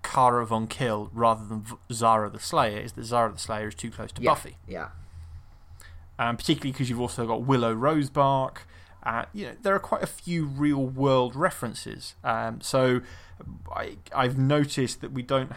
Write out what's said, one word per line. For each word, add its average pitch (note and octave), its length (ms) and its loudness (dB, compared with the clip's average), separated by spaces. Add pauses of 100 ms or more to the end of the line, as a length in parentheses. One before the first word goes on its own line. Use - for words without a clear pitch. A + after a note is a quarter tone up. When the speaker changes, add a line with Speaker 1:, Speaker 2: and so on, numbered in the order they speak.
Speaker 1:
Kara A#2+ 440 4
Von A2+ 220 0
Kill G#2+ 460 -2
rather A2+ 320 2
than G#2+ 160 -6
V-, G#2 140 -12 (160)
Zara A2+ 380 4
the G#2 100 -12
Slayer A2+ 400 0
is A2+ 140 -8
that A#2+ 100 -10
Zara A#2 300 2
the F2 40 -12
Slayer G#2+ 300 -6
is G#2 80 -10
too A#2 160 -8
close G#2+ 220 -12
to - 100 -10
Speaker 2:
Yeah, A#2 80 6
Speaker 1:
Buffy. - 260 -4 (100)
Speaker 2:
yeah. F2+ 200 -8 (1300)
Speaker 1:
Um, A#2 200 0
particularly C#3+ 340 0
'cause B2+ 180 -2
you've A#2+ 120 -2
also A#2+ 260 -4
got A2+ 160 0
Willow A#2+ 320 4
Rosebark. C#3 840 2 (440)
Uh, A#2 300 -2
you G#3 120 -10
know, A#2+ 160 -10
there G3 140 4
are F#3+ 40 2
quite G3 220 -2
a F3+ 60 0
few E3+ 380 -2
real-world C3+ 880 2
references. B2 880 -4
Um, A2+ 380 -2
so B2+ 400 4 (680)
I, - 260 -8 (180)
I've C3 240 2
noticed C#3 600 2
that - 100 -8
we C3 100 -6
don't C3 360 0